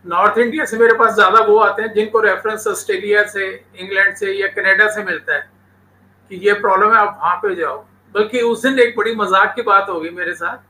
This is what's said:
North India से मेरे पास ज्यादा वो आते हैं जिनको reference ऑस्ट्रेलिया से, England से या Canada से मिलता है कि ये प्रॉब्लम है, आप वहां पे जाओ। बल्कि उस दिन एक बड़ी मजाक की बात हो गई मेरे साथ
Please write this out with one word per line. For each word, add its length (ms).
North 320
India 280
से 120
मेरे 160
पास 220
ज्यादा 240
वो 180
आते 240
हैं 120
जिनको 260
reference 480
ऑस्ट्रेलिया 560
से, 420
England 400
से 180
या 140
Canada 400
से 160
मिलता 300
है 160
कि 60
ये 180
प्रॉब्लम 360
है, 60
आप 260
वहां 140
पे 200
जाओ। 300
बल्कि 280
उस 220
दिन 160
एक 180
बड़ी 180
मजाक 400
की 60
बात 280
हो 100
गई 100
मेरे 240
साथ 240